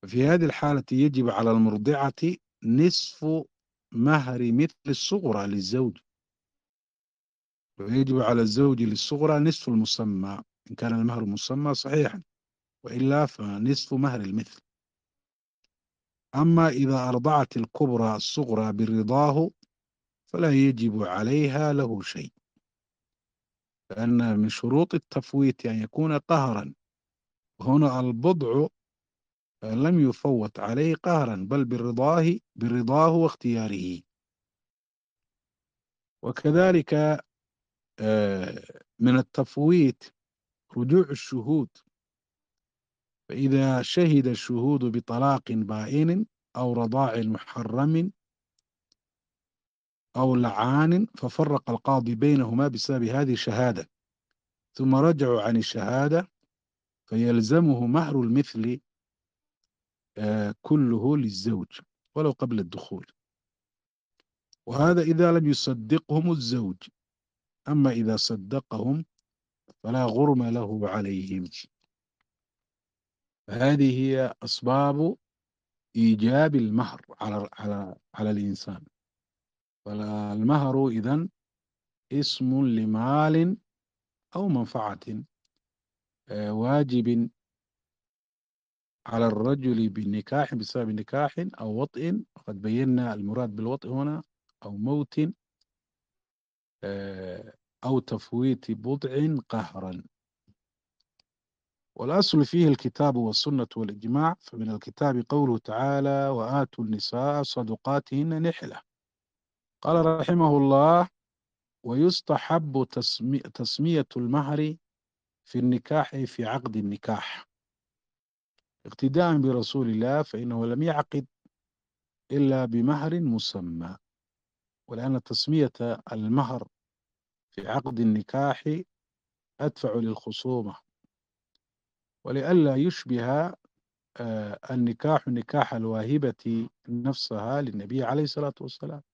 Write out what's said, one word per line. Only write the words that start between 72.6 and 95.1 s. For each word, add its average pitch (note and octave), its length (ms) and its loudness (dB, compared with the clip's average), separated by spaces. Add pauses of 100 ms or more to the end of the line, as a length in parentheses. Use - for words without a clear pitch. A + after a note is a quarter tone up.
هذه C3 500 4
هي C3 340 0 (100)
أسباب C#3+ 720 0 (800)
إيجاب A#2 600 4
المهر A2+ 460 0 (200)
على، G#2 320 -6
على، G2+ 420 -8 (200)
على G#2+ 160 -2
الإنسان. G2 540 -6 (1000)
فالمهر G#2+ 1000 0
إذن B2+ 420 -2 (840)
اسم C3+ 520 0
لمال C3+ 920 0 (800)
أو G3 140 -4
منفعة، A2 500 -2 (1300)
آه، G#2 240 -6
واجب A#2+ 760 0 (1800)
على A2+ 200 0
الرجل A#2 600 0
بالنكاح A2 680 -4
بسبب A2+ 340 -6
نكاح C3 460 -4 (240)
أو A2 220 -4
وطء، E3+ 420 -4 (120)
وقد G2+ 260 -14
بينا B2 520 0
المراد G#2 420 -6
بالوطء A#2 340 -6
هنا D3 340 -6 (400)
أو G2+ 140 -12
موت، C#3 420 -4 (1600)